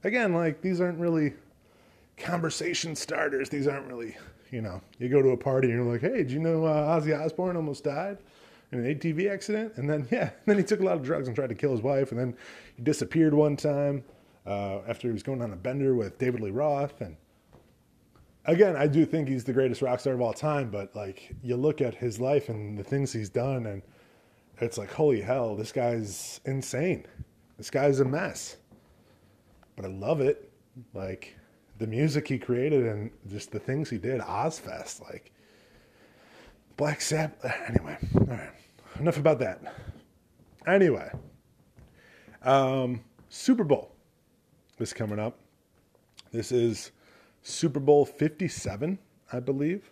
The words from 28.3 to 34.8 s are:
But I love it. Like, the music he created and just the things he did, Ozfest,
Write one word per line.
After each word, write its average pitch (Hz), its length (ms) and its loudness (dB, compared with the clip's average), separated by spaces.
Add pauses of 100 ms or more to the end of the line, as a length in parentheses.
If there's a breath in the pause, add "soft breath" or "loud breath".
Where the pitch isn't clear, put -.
But 98 100 -12
I - 40 -6
love 107 320 -2
it. 143 300 0 (420)
Like, 95 420 -10 (440 soft breath)
the 110 80 -4
music 139 420 0
he 135 80 -2
created 127 480 2
and 107 260 -4 (160)
just 104 240 -12
the 107 80 -6
things 139 300 -4
he 117 80 -4
did, 113 240 -4
Ozfest, 95 800 -6